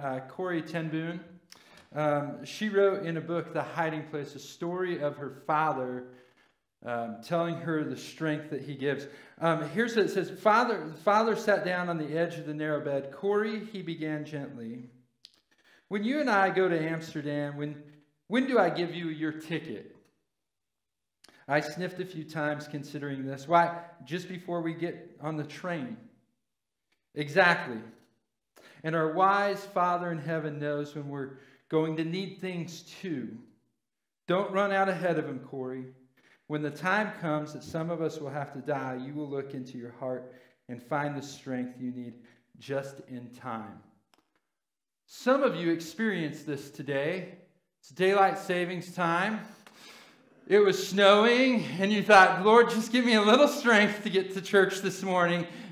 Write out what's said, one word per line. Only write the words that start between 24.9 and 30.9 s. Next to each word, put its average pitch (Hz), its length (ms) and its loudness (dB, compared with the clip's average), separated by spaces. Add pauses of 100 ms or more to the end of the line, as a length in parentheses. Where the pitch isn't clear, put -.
on 156 160 -6
the 143 80 -4
train.' 131 500 -8 (1200)
Exactly. 151 640 2 (1040)
And 160 100 -2
our 160 200 2
wise 196 520 2
Father 175 460 0
in 160 60 -4
heaven 151 420 -4
knows 147 340 -4